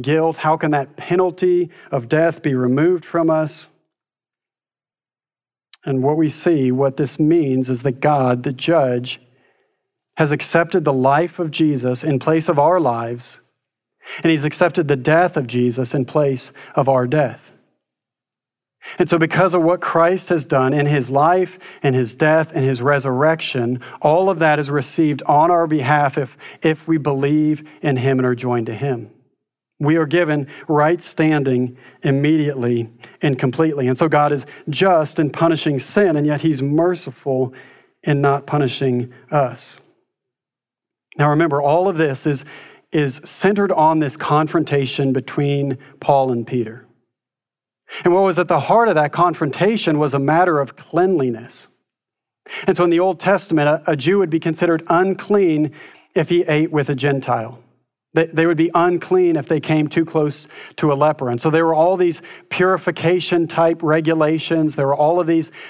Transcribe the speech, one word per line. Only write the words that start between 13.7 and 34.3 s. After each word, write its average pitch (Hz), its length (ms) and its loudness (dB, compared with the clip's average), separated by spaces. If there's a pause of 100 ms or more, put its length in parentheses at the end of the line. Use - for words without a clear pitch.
and 165 80 2
he's 151 140 2
accepted 156 460 0
the 143 80 2
death 160 400 2
of 131 100 -4
Jesus 123 480 -2
in 135 80 0
place 139 480 -2 (240)
of 139 140 0
our 127 180 2
death. 127 460 -4 (1400)
And 170 100 2
so 170 120 2
because 165 340 2
of 180 80 2
what 175 180 2
Christ 175 500 0
has 160 140 0
done 135 300 0
in 143 140 0
his 131 240 0
life 175 480 2 (240)
and 139 100 2
his 123 220 -2
death 156 400 2
and 135 100 0
his 131 160 -2
resurrection, 135 960 -2 (220)
all 170 260 2
of 180 120 0
that 151 180 2
is 143 140 -4
received 147 560 -2
on 151 240 4
our 170 160 2
behalf 147 500 0
if, 139 180 -6 (280)
if 156 240 0
we 160 100 0
believe 147 640 0 (200)
in 139 140 0
him 131 200 0
and 127 80 0
are 127 80 2
joined 120 320 -2
to 117 80 -8
him. 113 380 -6 (680)
We 151 180 2
are 156 100 0
given 151 400 0 (200)
right 156 320 2
standing 135 800 0 (240)
immediately 139 880 0 (320)
and 139 160 0
completely. 143 500 0
And 131 120 0
so 160 100 2
God 147 220 2